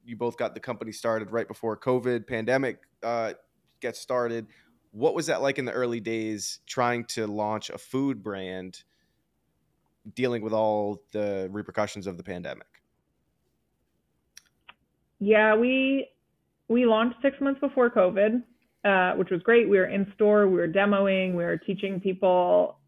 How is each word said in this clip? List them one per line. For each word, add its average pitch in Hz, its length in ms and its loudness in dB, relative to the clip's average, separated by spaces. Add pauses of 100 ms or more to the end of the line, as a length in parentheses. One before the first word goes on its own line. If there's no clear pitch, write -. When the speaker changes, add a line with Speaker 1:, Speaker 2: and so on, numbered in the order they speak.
Speaker 1:
you 120 140 -14
both 117 200 -4
got 113 160 -4
the 110 60 -14
company 113 320 -10
started 110 400 -4
right 113 160 -4
before 110 300 -6
covid 123 500 -2
pandemic, 127 520 -2 (240)
uh, 113 300 -2 (460)
gets 117 200 -8
started. 117 480 -2 (440)
What 120 240 0
was 151 120 -4
that 120 140 0
like 139 180 -2
in 131 60 -4
the 120 60 -6
early 120 280 -4
days 110 680 -6
trying 120 400 -2
to 110 220 -6
launch 104 420 -6
a - 80 -14
food 135 460 -4
brand, 92 600 -10 (1300)
dealing 123 280 -2
with 107 120 -4
all 107 580 0
the 101 400 -4
repercussions 104 560 -6
of 87 100 -10
the 87 60 -16
pandemic? 90 440 -12 (2500)
Speaker 2:
Yeah, 214 360 4
we, 262 540 0 (580)
we 240 180 2
launched 226 360 2
six 277 200 0
months 277 180 -2
before 262 300 2
covid, 214 540 2 (420)
uh, 185 320 4
which 185 120 -2
was 175 120 -2
great. 226 260 6
We 196 100 6
were 185 80 4
in 196 300 -2
store, 208 320 6
we 185 100 4
were 170 100 0
demoing, 190 640 2
we 175 120 -2
were 170 140 -2
teaching 190 420 -6
people 180 800 2 (100)